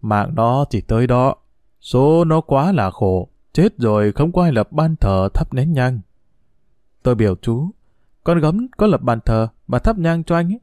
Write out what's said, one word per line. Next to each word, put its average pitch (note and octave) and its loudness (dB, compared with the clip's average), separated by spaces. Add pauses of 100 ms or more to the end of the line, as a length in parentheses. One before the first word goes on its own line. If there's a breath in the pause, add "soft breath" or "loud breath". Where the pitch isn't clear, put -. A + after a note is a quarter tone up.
"Mạng G#2 -2
nó B2 0
chỉ G#2 -4
tới A2+ 0
đó, B2 0 (460)
số D#3 2
nó D#3+ 2
quá D#3 0
là G#2+ 0
khổ, F#2 -2 (240)
chết F#3+ 0
rồi G#2 2
không D#3+ -2
có F3+ 0
ai E3+ 2
lập A2 -2
ban D#3+ 0
thờ F#2+ 2
thắp - -2
nén C#3 0
nhang." B2+ 0 (1000)
Tôi B2+ 2
biểu G#2+ 0
chú, C3 -4 (540)
"Con E3+ 2
Gấm F3 0 (100)
có G#3 2
lập D#3 2
bàn A#2+ -2
thờ A2+ 0 (180)
mà B2 -2
thắp A3 0
nhang E3 -2
cho E3+ -2
anh E3+ 0
ấy." A#3 -8